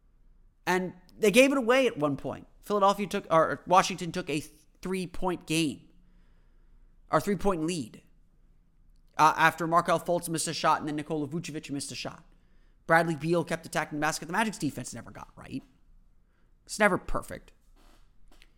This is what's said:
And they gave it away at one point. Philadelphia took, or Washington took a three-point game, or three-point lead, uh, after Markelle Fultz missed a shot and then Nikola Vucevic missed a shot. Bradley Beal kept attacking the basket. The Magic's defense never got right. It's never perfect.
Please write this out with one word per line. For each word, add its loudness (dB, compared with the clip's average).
And 0
they 4
gave 8
it 2
away 4
at -2
one 0
point. -8
Philadelphia 2
took, -6
or 2
Washington 2
took -6
a -2
three-point -4
game, 0
or 4
three-point -2
lead, -6
uh, 6
after 2
Markelle 2
Fultz -4
missed -4
a -4
shot 2
and -8
then -6
Nikola -4
Vucevic -10
missed -8
a -12
shot. -12
Bradley 4
Beal 0
kept -8
attacking -4
the -2
basket. -4
The -10
Magic's -2
defense -6
never -14
got -16
right. -12
It's -8
never 4
perfect. -6